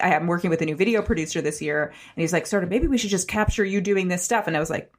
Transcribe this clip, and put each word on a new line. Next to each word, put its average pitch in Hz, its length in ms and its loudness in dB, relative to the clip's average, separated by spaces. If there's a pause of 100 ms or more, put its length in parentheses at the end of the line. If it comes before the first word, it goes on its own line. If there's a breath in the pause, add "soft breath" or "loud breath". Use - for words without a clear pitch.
I 180 120 4
am 156 120 2
working 175 240 0
with 165 100 2
a 160 60 0
new 151 100 -4
video 214 240 2
producer 170 400 -2
this 151 220 -4
year, 151 220 -2
and - 360 -10
he's 165 140 0
like, 165 120 0
"Sort 196 180 0
of, 175 40 -2
maybe 247 180 2
we 277 120 2
should 226 100 -2
just 190 180 0
capture 214 380 0
you 196 160 0
doing 190 280 2
this 180 140 -2
stuff." - 240 0
And 165 80 0
I 151 60 2
was 160 80 -2
like, - 300 -6